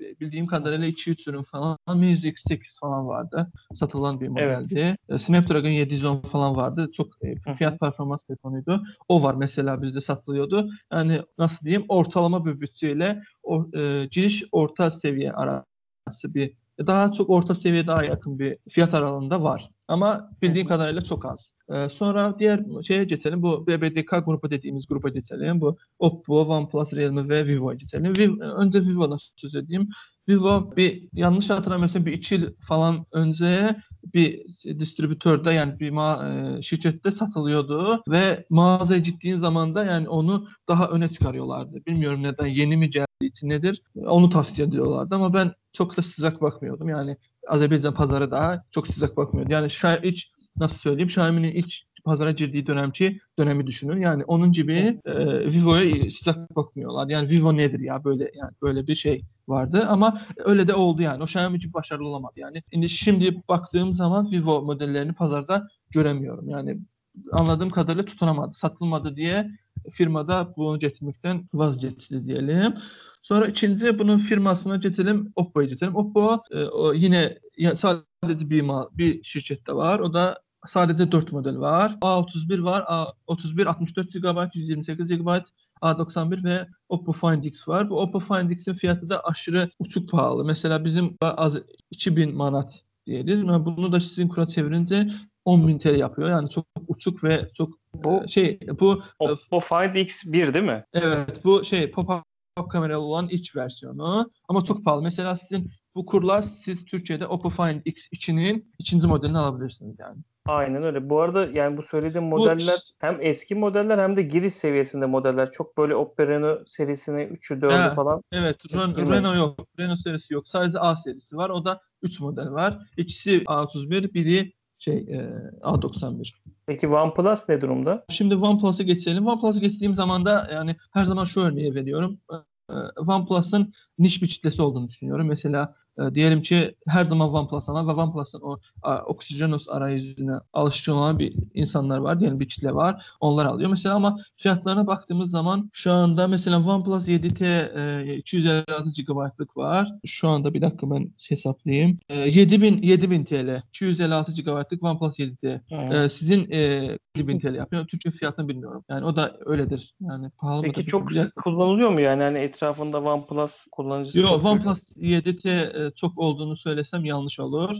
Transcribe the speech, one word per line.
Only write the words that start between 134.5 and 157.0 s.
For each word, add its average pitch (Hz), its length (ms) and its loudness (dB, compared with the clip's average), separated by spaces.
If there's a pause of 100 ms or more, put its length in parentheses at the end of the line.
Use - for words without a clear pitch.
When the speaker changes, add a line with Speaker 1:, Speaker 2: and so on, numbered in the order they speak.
Speaker 1:
olduğunu 127 260 0
düşünüyorum. 139 380 -4
Mesela, 147 480 -2 (240)
e, 135 160 -2
diyelim 156 280 4
ki 170 320 2 (120)
her 175 180 4
zaman 156 300 2
OnePlus 147 340 -2
alan 160 200 -2
ve 160 40 0
OnePlus'ın 160 480 -2
o, 139 180 -10 (240)
a, 139 160 -2
Oxygenos 147 720 -4
arayüzüne 135 640 -4 (200)
alışkın 147 400 0
olan 147 260 2
bir - 160 -2 (200)
insanlar 139 440 0
var. 151 220 0
Diyelim 139 200 0
bir 123 80 -2
kitle 135 260 -4
var. 175 320 0 (140)
Onlar 147 260 2
alıyor. 127 240 0
Mesela 196 240 2
ama 208 240 2 (180)
fiyatlarına 190 500 2
baktığımız 185 440 -2
zaman 180 420 0
şu - 200 0
anda 180 360 4
mesela 180 320 4
OnePlus 185 480 0
yedi 165 260 2
T, 175 420 0
e, 143 400 -4
iki - 200 -6
yüz 165 100 2
elli 156 320 2
altı 151 120 -4
gigabaytlık 139 640 -6
var. 180 360 0 (140)
Şu - 220 -2
anda 151 260 2
bir - 80 0
dakika 151 280 -2
ben 143 220 -4 (160)
hesaplayayım. 151 680 0 (120)
E, 143 80 -4
yedi 175 440 6
bin, 208 200 6
yedi 180 280 6
bin 165 140 2
T 135 220 -4
L. 131 220 -4
İki - 160 -8
yüz 175 160 0
elli 160 140 2
altı 156 180 -2
gigabaytlık 156 500 -6
OnePlus 160 360 -2
yedi 127 180 -6
T. 131 320 -6
Speaker 2:
Hı. 147 260 -4
Speaker 1:
E, 147 140 4
sizin, 170 420 2
e, 160 80 -2 (580)